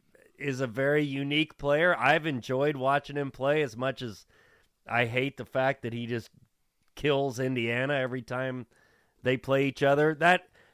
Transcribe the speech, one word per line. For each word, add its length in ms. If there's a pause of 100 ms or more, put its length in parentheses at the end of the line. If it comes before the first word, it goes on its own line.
(380)
is 240
a 60
very 360
unique 540
player. 400
I've 280
enjoyed 500
watching 420
him 140
play 320
as 140
much 240
as 240 (640)
I 180
hate 320
the 80
fact 360
that 120
he 120
just 240 (680)
kills 440
Indiana 560
every 260
time 440 (580)
they 140
play 300
each 160
other. 360
That, 280 (260)